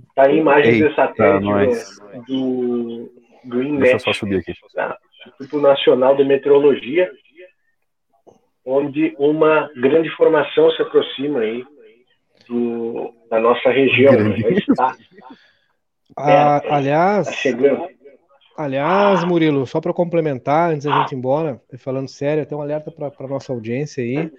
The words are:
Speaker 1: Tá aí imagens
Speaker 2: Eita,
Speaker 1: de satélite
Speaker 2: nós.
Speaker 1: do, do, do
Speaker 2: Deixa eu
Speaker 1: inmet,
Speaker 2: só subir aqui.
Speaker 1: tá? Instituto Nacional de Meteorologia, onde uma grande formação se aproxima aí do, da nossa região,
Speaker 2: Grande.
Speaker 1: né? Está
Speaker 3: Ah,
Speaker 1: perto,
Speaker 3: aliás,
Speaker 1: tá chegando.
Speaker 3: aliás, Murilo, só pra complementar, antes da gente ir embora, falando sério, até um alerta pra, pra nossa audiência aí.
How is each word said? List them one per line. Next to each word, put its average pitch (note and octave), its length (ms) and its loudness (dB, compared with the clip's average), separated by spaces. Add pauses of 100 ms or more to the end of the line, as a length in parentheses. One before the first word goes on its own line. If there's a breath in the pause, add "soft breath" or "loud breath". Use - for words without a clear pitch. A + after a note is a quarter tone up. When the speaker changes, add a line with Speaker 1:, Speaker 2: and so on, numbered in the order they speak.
(160)
Speaker 1:
Tá C#3 120 4
aí D3 100 2
imagens D3 380 4
Speaker 2:
Eita, D3 140 2
Speaker 1:
de - 60 -6
satélite G2+ 500 2
Speaker 2:
nós. A2+ 540 -2
Speaker 1:
do, G#2 240 -20
do, B2 880 -6 (320)
do B2 140 -6
Speaker 2:
Deixa - 0 -
eu B2+ 60 -2
Speaker 1:
inmet, C3 380 2
Speaker 2:
só G#2+ 120 -4
subir G2 240 -4
aqui. F2+ 160 -6 (200)
Speaker 1:
tá? - 240 -6 (440)
Instituto C#3+ 200 -6
Nacional C#3 540 4
de C#3 80 2
Meteorologia, C#3 880 2 (1500)
onde C#3+ 540 -2
uma D3+ 560 2
grande D3+ 360 0
formação D#3+ 600 2
se D#3+ 100 -6
aproxima C#3+ 580 -2
aí A2+ 260 -4 (840)
do, A#2+ 640 -6 (180)
da A2+ 120 0
nossa A#2+ 300 2
região, B2+ 420 4
Speaker 2:
Grande. G#2+ 300 0
Speaker 1:
né? A2+ 80 2
Está F3+ 440 0 (1200 loud breath)
Speaker 3:
Ah, D3 460 2
Speaker 1:
perto, - 120 -4
Speaker 3:
aliás, D#3 540 0
Speaker 1:
tá - 60 -8
chegando. C3+ 540 0 (680)
Speaker 3:
aliás, E3 680 0
Murilo, D#3+ 420 0
só D#3+ 160 -6
pra B3+ 120 -4
complementar, D#3+ 800 -2
antes C#3+ 140 -6
da D3 140 -2
gente C#3 140 -4
ir C3+ 40 -8
embora, C3 420 -4 (200)
falando C3+ 300 -8
sério, D3 340 -4
até D3 120 -10
um D3 60 -8
alerta D3+ 300 -8
pra, D3 180 -12
pra - 180 -16
nossa C3+ 260 -8
audiência B2 500 -6
aí. D3 360 -6